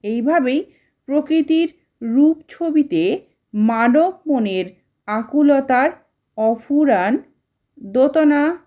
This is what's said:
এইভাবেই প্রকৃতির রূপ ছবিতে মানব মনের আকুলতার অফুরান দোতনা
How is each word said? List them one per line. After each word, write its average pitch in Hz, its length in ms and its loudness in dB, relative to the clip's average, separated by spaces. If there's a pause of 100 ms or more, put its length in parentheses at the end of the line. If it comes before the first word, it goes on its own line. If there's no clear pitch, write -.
এইভাবেই 254 560 -2 (480)
প্রকৃতির 311 600 0 (340)
রূপ 277 340 2 (120)
ছবিতে 294 540 -2 (520)
মানব 233 580 2 (140)
মনের 208 400 -2 (420)
আকুলতার 269 800 0 (480)
অফুরান 226 760 0 (640)
দোতনা 285 640 0 (240)